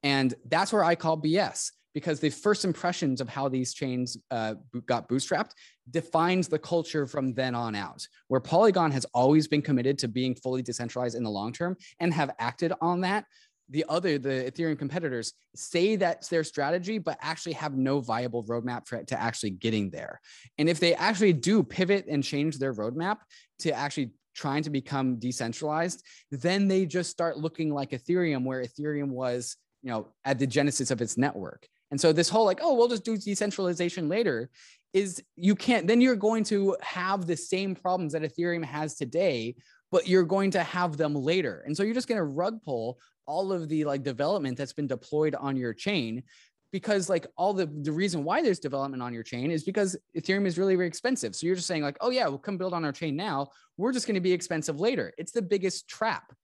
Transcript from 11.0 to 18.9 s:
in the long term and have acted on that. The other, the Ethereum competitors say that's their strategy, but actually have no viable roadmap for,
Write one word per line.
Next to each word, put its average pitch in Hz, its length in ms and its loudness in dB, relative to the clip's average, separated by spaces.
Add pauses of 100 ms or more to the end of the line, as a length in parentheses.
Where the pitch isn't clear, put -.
in 120 80 -4
the 110 60 -2
long 104 240 -4
term 180 240 -4 (220)
and 170 160 2
have 147 240 0
acted 123 420 -2
on 175 200 2
that. 190 240 0 (440)
The 151 180 -2
other, 160 320 0
the 131 320 -2
Ethereum 160 260 -2
competitors 139 560 -4 (220)
say 190 400 2
that's 175 320 0
their 165 160 2
strategy, 175 540 -2
but 160 240 -4
actually 160 320 -6
have 143 240 -4
no 135 240 2
viable 120 420 -2
roadmap 117 420 -4
for, 117 160 -8